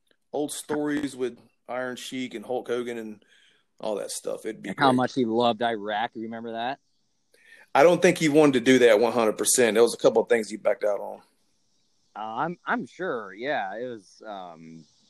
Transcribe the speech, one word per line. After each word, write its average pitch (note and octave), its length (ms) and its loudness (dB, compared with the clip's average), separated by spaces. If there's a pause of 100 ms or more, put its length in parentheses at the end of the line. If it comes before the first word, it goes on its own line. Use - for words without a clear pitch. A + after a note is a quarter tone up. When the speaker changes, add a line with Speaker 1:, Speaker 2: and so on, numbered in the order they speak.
(320)
Speaker 1:
old C#3+ 200 -6
stories D3 640 -6
with B2 220 -6 (300)
Iron B2+ 280 -8
Sheik B2+ 380 -10
and G#2+ 120 -10
Hulk B2 220 -6
Hogan A#2+ 300 -4
and G#2+ 260 -14 (560)
all G#2+ 160 -4
that - 160 -8
stuff. - 340 -10
It'd G#2+ 160 -10
be G#2 80 -12
Speaker 2:
And - 80 -10
how C#3 120 4
Speaker 1:
great. B2+ 60 4
Speaker 2:
much B2+ 180 -2
he C3 100 0
loved A#2 380 0
Iraq. G#2+ 520 -4
Remember A2+ 380 -12
that? A#2+ 260 -8 (960)
Speaker 1:
I C3+ 80 6
don't F3 180 6
think F3 180 4
he D#3+ 100 2
wanted D3 260 6
to B2 60 4
do C3 200 6
that A2+ 200 8
one A2+ 120 2
hundred A2+ 240 2
percent. A2 380 2
There A2+ 80 6
was A2+ 120 4
a - 40 -12
couple A#2 240 4
of - 60 -2
things A2+ 200 2
he G#2+ 80 -10
backed G#2 280 -2
out G2+ 160 0
on. G2+ 200 -12 (960)
Speaker 2:
Uh, G#2 40 -12
I'm, B2 440 -6
I'm B2 220 -4
sure. A#2 480 -8
Yeah, A2 420 -4
it A#2+ 100 -8
was. A2+ 400 -16
Um, E2 580 -16 (260)